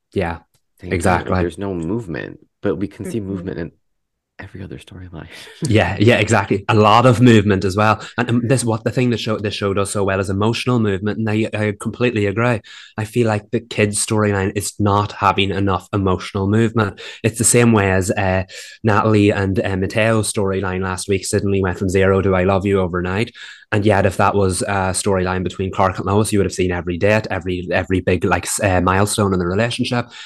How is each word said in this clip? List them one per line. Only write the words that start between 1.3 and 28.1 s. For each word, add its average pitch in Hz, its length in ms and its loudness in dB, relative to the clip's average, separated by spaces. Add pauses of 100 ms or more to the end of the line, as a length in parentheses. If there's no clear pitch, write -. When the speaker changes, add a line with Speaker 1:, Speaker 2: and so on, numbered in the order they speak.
Speaker 2:
there's 87 200 -2
no 98 160 -6
movement, 82 640 -8 (240)
but 98 140 -2
we 95 120 -6
can - 160 -14
see 101 160 -8
Speaker 3:
Mm-hmm. 98 80 -8
Speaker 2:
movement 92 300 -8
in 85 140 -8 (680)
every 98 240 -16
other 80 160 -14
storyline. 90 540 -18
<laughs> - 360 -12
Speaker 1:
Yeah, 98 320 2
yeah, 110 160 6
exactly. 107 540 0
A 110 40 4
lot 107 300 6
of 120 160 6
movement 104 460 6
as 92 100 -2
well. 107 260 2 (140)
And, 120 140 -2
um, 117 180 0
this, 127 160 0
what 113 180 -2
the 120 80 -2
thing 123 200 0
that 110 100 -2
show, 110 180 -4
this 104 160 -6
show 98 200 -2
does 98 160 -2
so 104 120 -2
well 95 160 0
is 98 120 -2
emotional 117 500 0
movement. 101 380 -2
And 110 100 -2
I, 107 240 0
I 107 260 -2
completely 110 480 -2
agree. 110 360 0 (340)
I 110 80 -6
feel 117 240 0
like 107 220 -4
the 120 100 -2
kids' 104 440 -2
storyline 104 520 0
is 101 240 -6
not 104 320 2
having 98 380 0
enough 95 420 -2
emotional 98 560 -2
movement. 110 520 0 (220)
It's 110 160 -2
the 113 60 -2
same 120 280 6
way 98 200 4
as, 95 180 0
uh, 95 340 0 (380)
Natalie 104 480 4
and, 95 300 0
uh, 98 160 -2
Mateo's 107 560 0
storyline 95 500 -2
last 92 260 -6
week 98 180 -2
suddenly 98 360 -2
went 90 160 -2
from 98 120 -2
zero 95 320 4
to 95 120 2
"I 90 100 2
love 95 200 2
you" 98 160 2
overnight. 92 520 -4 (400)
And 104 140 0
yet, 98 180 4
if 98 120 0
that 101 180 2
was 95 280 0
a 98 280 -2
storyline 92 540 -2
between 95 260 -6
Clark 95 280 0
and - 80 -6
Lois, 104 260 2
you 104 80 2
would 95 60 2
have 90 60 -4
seen 90 200 -2
every 87 260 -4
date, 107 320 2
every, 90 400 -6
every 92 300 0
big, 90 240 0